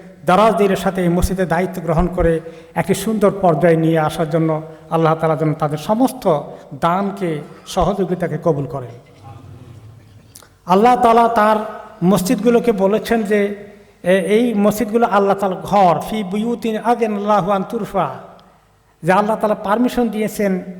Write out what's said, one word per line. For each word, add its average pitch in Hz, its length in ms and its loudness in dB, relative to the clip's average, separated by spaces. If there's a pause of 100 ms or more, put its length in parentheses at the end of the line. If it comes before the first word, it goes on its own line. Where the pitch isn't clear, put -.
(260)
দারাজ 202 280 4
দিলের 190 220 2
সাথে 190 260 -2
এই 175 60 0
মসজিদে 180 380 0
দায়িত্ব 185 360 -2
গ্রহণ 165 240 0
করে 170 340 0 (340)
একটি 175 200 -2
সুন্দর 208 360 0 (100)
পর্যায়ে 165 360 4
নিয়ে 160 220 2
আসার 156 320 -2
জন্য 160 320 0 (280)
আল্লাহ 160 240 2
তাআলা 160 220 0
যেন 156 180 0
তাদের 151 240 -4
সমস্ত 214 600 0 (400)
দানকে, 180 600 -2 (260)
সহযোগিতাকে 180 800 -2
কবুল 143 220 0
করেন। 131 240 -10 (1800)
আল্লাহ 214 300 4
তাআলা 233 320 4
তার 220 280 2 (480)
মসজিদগুলোকে 226 680 2
বলেছেন 208 500 0
যে, 202 460 -2 (340)
এ-, 185 240 2
এই 226 280 2
মসজিদগুলো 208 520 2
আল্লাহ 196 300 2
তাআলার 185 260 -4
ঘর, 180 380 4 (100)
"ফি 220 140 -6
বুয়ুতিন 220 520 -4
আযানাল্লাহু 208 760 0
আন 196 120 0
তুরফা", 190 460 -4 (960)
যে 160 100 2
আল্লাহ 208 240 2
তাআলা 214 180 0
পারমিশন 226 540 0
দিয়েছেন 202 540 -2 (180)